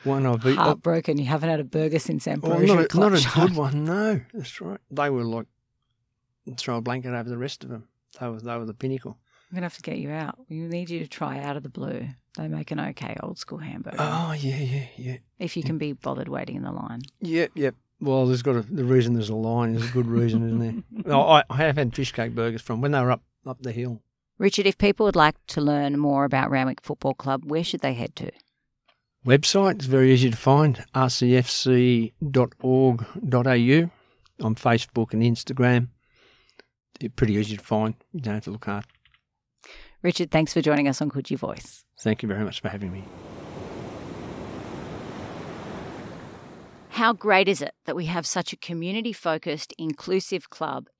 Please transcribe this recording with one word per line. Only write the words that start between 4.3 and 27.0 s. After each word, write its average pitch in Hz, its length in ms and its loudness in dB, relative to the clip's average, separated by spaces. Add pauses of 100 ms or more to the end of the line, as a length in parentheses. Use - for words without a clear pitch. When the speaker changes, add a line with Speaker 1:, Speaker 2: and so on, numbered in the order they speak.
Speaker 1:
That's 196 260 -12
right. 185 180 -10 (120)
They 143 180 -2
were 127 160 0
like, 113 220 -4 (1120)
throw 120 180 -4
a 113 60 -4
blanket 123 320 -4
over 120 160 -6
the 120 80 -6
rest 127 260 -8
of 127 60 -14
them. 113 180 -14 (320)
They 123 80 -6
were, 113 100 -8
they 117 160 -8
were 117 120 -6
the 110 80 -8
pinnacle. 131 420 -6 (340)
Speaker 2:
I'm 180 60 -12
gonna 175 80 -4
have 170 120 -10
to - 60 -20
get 165 140 -8
you 147 140 -8
out. 156 260 -8 (140)
We 156 80 -10
need 170 320 -8
you 170 80 -6
to 160 100 -8
try 135 340 -8
Out 143 140 -6
of 147 60 -10
the 139 80 -14
Blue. - 360 -8 (300)
They 160 120 -8
make 156 220 -8
an 151 100 -6
okay - 420 -10
old - 160 -12
school - 180 -12
hamburger. - 420 -12
Speaker 1:
Oh, 160 400 -2
yeah, 135 200 -4
yeah, 139 260 -2 (140)
yeah. 127 180 -10 (220)
Speaker 2:
If 175 180 -8
you 165 60 -4
Speaker 1:
Yeah. 135 60 -4
Speaker 2:
can 160 100 -4
be 147 160 -4
bothered 135 340 -8
waiting - 280 -8
in - 80 -8
the - 80 -8
line. - 280 -10 (220)
Speaker 1:
Yep, 165 320 0
yep. 139 200 0 (240)
Well, 131 280 2
there's 123 160 4
got 131 140 4
a, 117 40 2
the 127 240 -4
reason 123 300 6
there's 107 160 0
a 110 40 -2
line 113 400 0
is 117 140 -2
a 120 60 -6
good 123 120 2
reason, 117 400 2
isn't 113 120 0
there? 117 460 -6
Speaker 2:
<laughs> - 20 -
Speaker 1:
No, 143 160 4
I, 151 260 8
I 120 80 -6
have 151 220 2
had 123 160 0
fish 135 180 -4
cake 117 220 -4
burgers 117 260 -2
from 117 220 -4
when 143 80 0
they 143 100 2
were 123 120 4
up, 117 100 -2 (240)
up 131 160 -10
the 123 100 -6
hill. 117 300 -6 (360)
Speaker 2:
Richard, 196 280 2
if 196 100 4
people 202 300 4
would 185 100 2
like 156 180 6 (120)
to - 160 -4
learn 143 360 2
more 143 280 2
about 135 240 0
Randwick 131 320 -2
Football - 320 -4